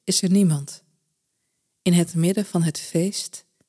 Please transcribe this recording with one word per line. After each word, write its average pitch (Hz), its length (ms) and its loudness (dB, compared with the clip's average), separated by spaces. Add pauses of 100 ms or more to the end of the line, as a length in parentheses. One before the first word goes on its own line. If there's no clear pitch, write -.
is - 180 -2
er 185 100 0
niemand. 165 520 2 (1000)
In 180 120 2
het 170 220 2
midden 190 300 0
van 170 180 -2
het 156 160 -2
feest - 680 -4 (240)